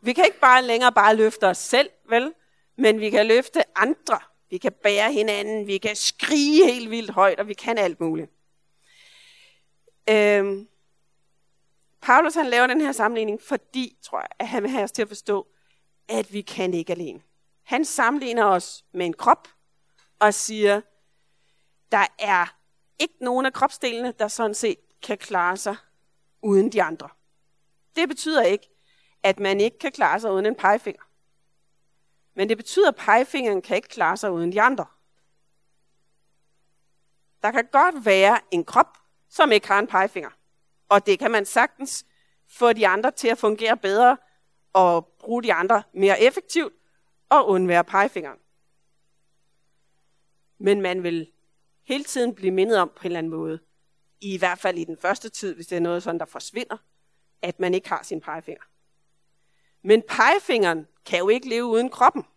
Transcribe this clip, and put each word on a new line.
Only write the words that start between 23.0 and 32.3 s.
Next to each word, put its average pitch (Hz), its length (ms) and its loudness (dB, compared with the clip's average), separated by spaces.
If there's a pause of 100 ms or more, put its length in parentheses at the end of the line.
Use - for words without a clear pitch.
nogen 254 260 -2
af 262 60 -4
kropsdelene, 247 680 -4
der 214 100 -4
sådan 214 260 -6
set 214 240 -4 (240)
kan 208 160 -8
klare 180 380 -2
sig 202 200 -8 (680)
uden 208 300 2
de 202 100 0
andre. 156 260 -6 (880)
Det 320 120 0
betyder 262 340 -2
ikke, 196 260 0 (540)
at 196 180 2
man 196 200 0
ikke 220 180 -2
kan 277 140 -6
klare 190 280 0
sig 220 120 -4
uden 190 140 -2
en 220 80 -2
pegefinger. - 480 -2 (1300)